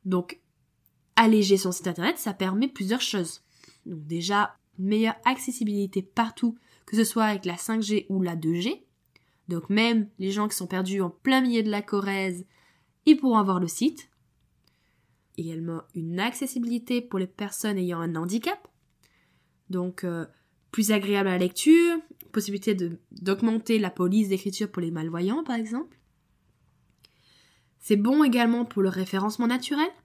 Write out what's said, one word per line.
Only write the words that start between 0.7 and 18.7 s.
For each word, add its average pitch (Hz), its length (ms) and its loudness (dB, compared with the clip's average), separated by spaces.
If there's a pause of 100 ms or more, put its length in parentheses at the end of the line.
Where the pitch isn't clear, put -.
alléger 214 420 6
son 190 140 0
site 180 160 -6
internet, 190 320 -2
ça 202 160 -6
permet 190 320 0
plusieurs 226 340 -2
choses. 180 420 -4 (440)
Donc 160 200 -12
déjà, 175 500 -2 (220)
une 190 80 -2
meilleure 214 380 2
accessibilité 208 800 -2
partout, 226 560 -2 (280)
que 214 100 -4
ce 220 80 6
soit 220 200 0
avec 202 200 0
la 175 120 -4
cinq 220 260 -2
G 208 260 -2
ou 190 120 0
la 175 140 -2
deux 165 200 0
G. 208 300 -4 (640)
Donc 170 220 -4
même 220 380 2 (100)
les 190 140 -2
gens 208 160 -2
qui - 80 -6
sont 185 100 -6
perdus 190 340 -2
en 175 100 0
plein 262 300 2
milieu 240 220 2
de 214 80 0
la 208 120 -2
Corrèze, 196 600 -2 (640)
ils 302 100 10
pourront 247 220 4
avoir 196 220 2
le 175 80 0
site. - 420 -2 (1300)
Également 165 440 -8 (120)
une 170 260 -6
accessibilité 240 800 -2
pour 240 180 -6
les 185 80 -2
personnes 202 520 -6
ayant 175 220 -2
un 165 160 -4
handicap. 220 520 -4 (1000)